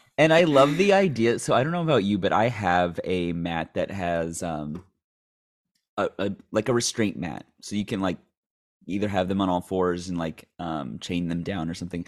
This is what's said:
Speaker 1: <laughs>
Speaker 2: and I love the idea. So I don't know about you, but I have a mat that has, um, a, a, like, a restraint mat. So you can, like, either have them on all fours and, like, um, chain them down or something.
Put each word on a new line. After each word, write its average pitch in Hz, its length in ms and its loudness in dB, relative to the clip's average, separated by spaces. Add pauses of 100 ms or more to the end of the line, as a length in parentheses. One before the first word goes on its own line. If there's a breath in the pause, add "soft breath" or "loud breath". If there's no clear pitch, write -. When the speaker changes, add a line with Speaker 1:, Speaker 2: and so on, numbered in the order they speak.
Speaker 1:
<laughs> - 160 -16
Speaker 2:
and 160 160 6
I 170 120 8
love 147 340 6
the 196 160 4
idea. 120 440 2
So - 140 -2
I 120 100 4
don't 156 100 -2
know 175 100 -2
about 151 220 4
you, 101 120 2
but 92 160 0
I 107 160 4
have 90 560 0
a 87 300 -2
mat 85 400 -4
that 82 160 -4
has, 85 520 -4
um, 78 400 -6 (1160)
a, 98 100 -2 (100)
a, 101 140 -2 (180)
like, 107 200 -2
a - 20 2
restraint 117 460 -2
mat. 69 260 -10 (160)
So - 160 -10
you 104 80 -2
can, 101 160 -6
like, 92 160 -2 (720)
either 101 200 -2
have 95 220 0
them 98 140 0
on 92 80 0
all 87 100 0
fours 90 480 -2
and, 90 80 -6
like, 82 320 -8 (100)
um, 76 400 -8
chain 87 300 -4
them 85 140 -4
down 85 260 -6
or 87 60 -6
something. 87 340 -8